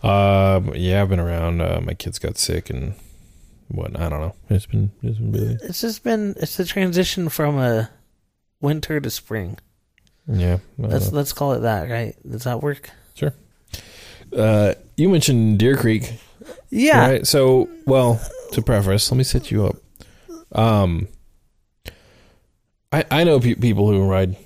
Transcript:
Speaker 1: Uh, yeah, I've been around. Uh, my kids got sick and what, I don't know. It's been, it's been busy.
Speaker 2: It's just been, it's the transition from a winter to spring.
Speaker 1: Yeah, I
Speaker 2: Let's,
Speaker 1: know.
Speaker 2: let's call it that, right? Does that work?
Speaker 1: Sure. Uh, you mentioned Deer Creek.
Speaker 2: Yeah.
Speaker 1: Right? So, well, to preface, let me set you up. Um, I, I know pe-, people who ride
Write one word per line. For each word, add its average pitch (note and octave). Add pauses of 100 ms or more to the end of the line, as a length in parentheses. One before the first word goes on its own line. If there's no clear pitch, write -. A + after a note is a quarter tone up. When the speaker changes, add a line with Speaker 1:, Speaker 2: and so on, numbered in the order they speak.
Speaker 1:
Uh, G2 (140)
yeah, F2+
I've F#2+
been F#2+
around. E2+
Uh, E2
my E2+
kids -
got -
sick -
and C2+ (720)
what, -
I E2
don't D2+
know. E2 (140)
It's G2
been, G2+ (100)
it's A2+
been A2
busy. A2
Speaker 2:
It's -
just A3+
been, G#3+
it's -
the F#3
transition F3+
from D3
a A#2 (720)
winter D3+
to C#3+
spring. G#2 (680)
Speaker 1:
Yeah, F2+ (240)
I A2
Speaker 2:
Let's, G#2+
Speaker 1:
know. D3
Speaker 2:
let's C#3+
call C#3+
it A#2
that, A2+
right? A#2 (140)
Does A2+
that B2
work? D3 (240)
Speaker 1:
Sure. D3 (1040)
Uh, G#2+ (220)
you D#3+
mentioned A#2
Deer B2+
Creek. A2+ (580)
Speaker 2:
Yeah. A#3+
Speaker 1:
Right? C3
So, C3 (180)
well, B2 (320)
to A#2
preface, G2+
let B2+
me C3
set -
you G#2
up. - (760)
Um, G2 (1800)
I, D3+
I D#3
know D3+
pe-, A#2+
people G#2+
who G2
ride F#2+